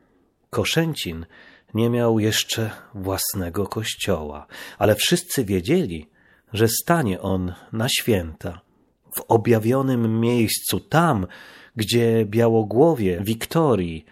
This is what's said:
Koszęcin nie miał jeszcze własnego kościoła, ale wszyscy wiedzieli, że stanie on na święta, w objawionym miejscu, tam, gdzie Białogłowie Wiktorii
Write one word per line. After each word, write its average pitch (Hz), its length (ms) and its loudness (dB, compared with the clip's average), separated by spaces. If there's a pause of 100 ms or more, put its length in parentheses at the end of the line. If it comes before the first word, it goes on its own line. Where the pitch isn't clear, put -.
(500)
Koszęcin 107 760 -2 (480)
nie 117 160 2
miał 120 280 2
jeszcze 110 520 -2 (240)
własnego 95 720 -4
kościoła, 78 800 -6 (320)
ale 107 160 4
wszyscy - 500 0
wiedzieli, 95 680 -2 (420)
że 110 160 4
stanie 110 520 0
on 92 340 -2 (180)
na 113 160 -2
święta, 87 720 -2 (560)
w - 120 -6
objawionym 113 920 2
miejscu, 117 600 0
tam, 147 460 2 (500)
gdzie 113 500 2
Białogłowie 113 1000 2
Wiktorii 107 880 0